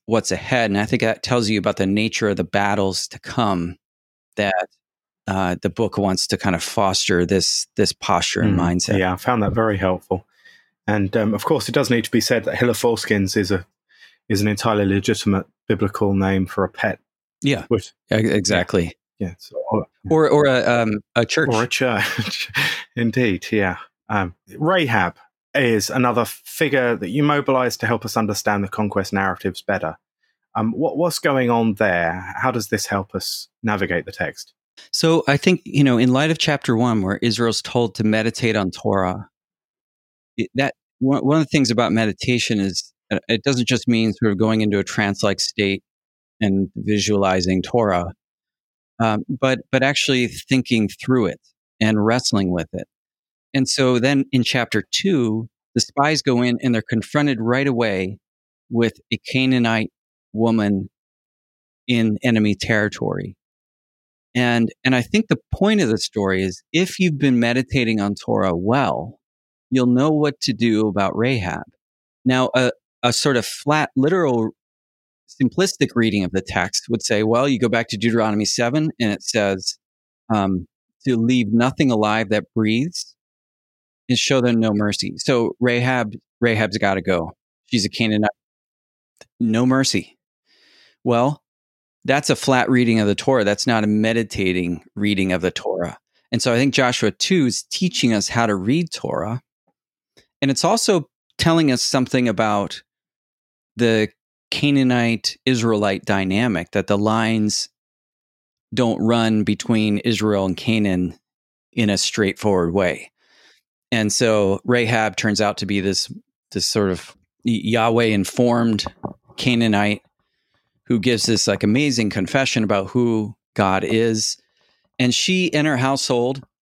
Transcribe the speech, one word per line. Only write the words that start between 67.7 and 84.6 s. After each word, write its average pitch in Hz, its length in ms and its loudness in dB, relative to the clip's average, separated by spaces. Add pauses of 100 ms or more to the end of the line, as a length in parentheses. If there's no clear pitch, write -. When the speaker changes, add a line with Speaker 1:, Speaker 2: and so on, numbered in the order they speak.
Speaker 1:
on 101 140 -2
Torah 95 400 0
well, 95 640 -2 (520)
you'll 127 160 2
know 127 240 2
what 151 300 -2
to 131 120 -4
do 110 360 2
about 98 260 -2
Rahab. 113 480 -2 (600)
Now, 127 300 2
a, 123 160 4 (320)
a 120 100 2
sort 139 240 2
of 113 80 0
flat, - 500 -2
literal, 135 540 2 (920)
simplistic 151 540 0
reading 110 280 2
of 87 80 -4
the 95 100 0
text - 480 -4
would 113 120 -2
say, 107 220 0
"Well, 117 240 2
you 131 120 0
go 120 100 0
back 113 200 -2
to 110 80 -6
Deuteronomy 107 480 0
seven, 135 540 -2
and 110 120 0
it - 120 -6
says, 98 540 -2 (560)
um, 95 340 0 (380)
to 127 120 2
leave 117 340 2
nothing 127 400 2
alive 107 380 0
that 104 160 0 (100)
breathes 113 600 -2 (920)
and 123 80 2
show 131 240 2
them 120 180 2
no 110 140 2